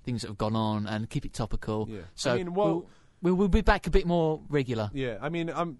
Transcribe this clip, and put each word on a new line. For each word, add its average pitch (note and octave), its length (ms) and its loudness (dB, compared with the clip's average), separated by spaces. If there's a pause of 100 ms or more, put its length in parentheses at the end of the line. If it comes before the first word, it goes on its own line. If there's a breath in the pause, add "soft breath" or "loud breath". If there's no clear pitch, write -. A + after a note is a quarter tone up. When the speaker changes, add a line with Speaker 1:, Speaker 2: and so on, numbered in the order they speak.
Speaker 1:
things A#2+ 180 -4
that A#2 60 -8
have G#2+ 100 -10
gone G#2+ 160 0
on A2 320 0
and G#2+ 240 -6
keep - 160 -4
it - 60 -12
topical. G#2+ 580 -4
Speaker 2:
Yeah. G2+ 120 -12 (120)
Speaker 1:
So - 180 0
Speaker 2:
I A#2+ 40 2
mean, F3 180 -4
well G#3 200 2
Speaker 1:
we'll, F3 120 -4 (340 soft breath)
we'll, F3+ 140 4
we'll F#3+ 140 4
be G#3 140 6
back G#3 260 4
a - 20 -2
bit F#3+ 160 6
more D#3+ 420 2
regular. A#2 460 0
Speaker 2:
Yeah, B2+ 260 -4
I C#3 80 -4
mean, E3 220 -4
um, D#3 300 -4